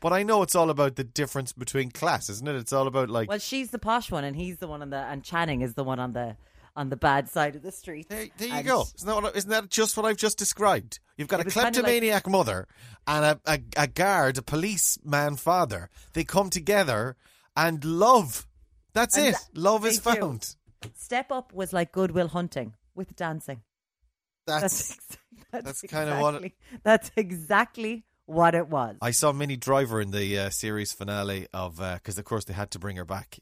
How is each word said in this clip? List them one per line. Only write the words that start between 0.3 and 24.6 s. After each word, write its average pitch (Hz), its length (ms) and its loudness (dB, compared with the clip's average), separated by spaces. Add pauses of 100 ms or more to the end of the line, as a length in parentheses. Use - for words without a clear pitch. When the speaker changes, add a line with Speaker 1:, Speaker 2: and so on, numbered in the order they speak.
Speaker 1:
it's - 120 0
all 165 140 6
about 143 280 2
the 139 80 -4
difference 131 500 -4
between 123 360 -4
class, - 380 -2
isn't 110 180 -10
it? 147 100 -2
It's 120 180 -4
all 135 120 2
about, 131 220 0
like, 113 220 0
Speaker 2:
Well, 208 80 0
she's 262 320 -6
the 240 80 -6
posh 226 320 -2
one, 151 140 -4
and 139 120 -6
he's 175 220 -8
the 175 100 -10
one 147 140 -12
on 139 80 -12
the, 139 80 -6
and 135 260 -8
Channing 160 380 -2
is 123 100 -2
the 135 120 -4
one 131 140 -2
on 127 140 -4
the, 117 240 -6 (400)
on 139 140 -6
the 135 60 -4
bad 139 340 2
side 147 260 -2
of 143 60 -16
the 185 100 -12
street. 156 380 -14
Speaker 1:
There, 220 160 -10 (100)
there 226 120 -6
you 247 60 -6
Speaker 2:
And 285 120 -6
Speaker 1:
go. 240 180 2 (100)
Isn't 175 140 -14
that 220 60 0
what 208 200 -2
I, 202 40 -2
isn't 196 120 -4
that 220 200 0
just 220 260 2
what 220 80 0
I've 214 140 2
just 214 180 0
described? 190 640 0 (160)
You've 147 120 -8
got 180 120 0
Speaker 2:
It 165 40 -2
Speaker 1:
a - 20 -4
Speaker 2:
was 185 80 -2
kinda 240 140 4
like 233 80 0
Speaker 1:
kleptomaniac 226 520 2
mother 123 400 2 (380)
and 151 180 2
a, 151 220 4
a, 151 140 2 (180)
a 147 80 4
guard, 160 500 2
a 131 60 -4
policeman 147 960 0
father. 127 520 0 (240)
They 165 120 -2
come 190 260 2
together 143 640 2 (400)
and 160 300 2
love. 180 600 4 (460)
That's 233 240 2
Speaker 2:
And 285 120 6
Speaker 1:
it. 208 40 6 (220)
Speaker 2:
tha-, 160 60 -8
Speaker 1:
Love 208 260 4
is 226 160 2
Speaker 2:
they 233 120 4
do. 214 60 2
Speaker 1:
found. 143 360 -6 (380)
Speaker 2:
Step 254 360 -6
Up 254 220 -6
was 185 220 -4
like 170 180 0
Good 185 200 2
Will 170 160 2
Hunting 147 460 -6 (200)
with 185 200 -10
dancing. 156 460 -8 (840)
Speaker 1:
That's, 156 160 0